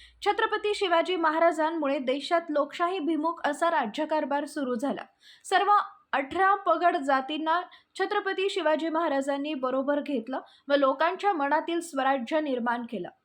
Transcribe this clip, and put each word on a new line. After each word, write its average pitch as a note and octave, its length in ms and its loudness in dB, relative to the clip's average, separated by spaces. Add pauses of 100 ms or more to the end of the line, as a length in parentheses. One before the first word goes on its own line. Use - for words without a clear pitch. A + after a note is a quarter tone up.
(260)
छत्रपती G#4 480 0
शिवाजी F4 420 0
महाराजांमुळे D#4+ 840 2
देशात D4 520 -2
लोकशाही E4+ 480 0
भिमुख D#4+ 480 -2
असा D4 240 0
राज्यकारभार D4 760 -2
सुरू C#4 280 -4
झाला. A#3 300 -4 (400)
सर्व G4 280 4 (400)
अठरा D#4+ 420 2 (120)
पगड F4 300 4
जातींना D4+ 640 0 (380)
छत्रपती G4 520 0
शिवाजी D#4 380 0
महाराजांनी C#4+ 680 -2
बरोबर C4 460 -2
घेतलं C4+ 400 -4 (280)
व C#4+ 80 4
लोकांच्या D#4+ 560 2
मनातील D#4 480 0
स्वराज्य C4+ 600 0
निर्माण B3 420 -2
केलं. G3 260 -8 (160)